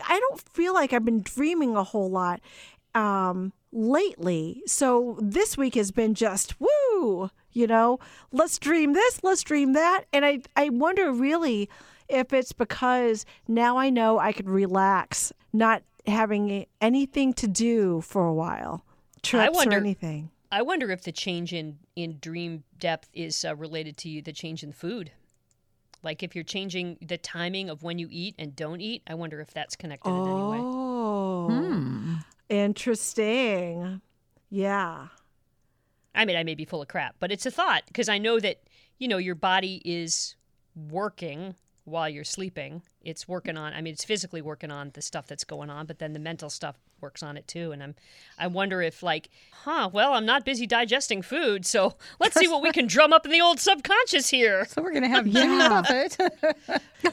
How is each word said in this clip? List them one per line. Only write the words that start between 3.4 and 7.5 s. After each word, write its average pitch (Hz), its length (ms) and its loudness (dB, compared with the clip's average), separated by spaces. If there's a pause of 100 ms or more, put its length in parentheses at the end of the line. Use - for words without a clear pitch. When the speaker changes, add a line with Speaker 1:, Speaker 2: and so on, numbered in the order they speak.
Speaker 1:
lately. 220 960 0
So 247 520 2
this 214 380 0
week 269 160 0
has 208 180 0
been 220 220 2
just, 196 480 -2
woo, 370 680 2 (200)